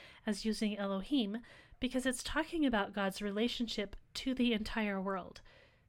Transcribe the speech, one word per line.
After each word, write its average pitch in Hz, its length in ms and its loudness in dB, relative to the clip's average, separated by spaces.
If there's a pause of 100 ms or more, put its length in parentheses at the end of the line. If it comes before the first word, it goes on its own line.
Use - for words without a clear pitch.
(260)
as 208 180 -2
using 214 320 0
Elohim 202 600 0 (400)
because 254 260 0
it's 254 180 0
talking 311 440 2
about 208 260 2
God's 196 300 -2
relationship 208 760 -2 (180)
to 262 200 -2
the 247 180 4
entire 214 480 0
world. 190 400 -4 (480)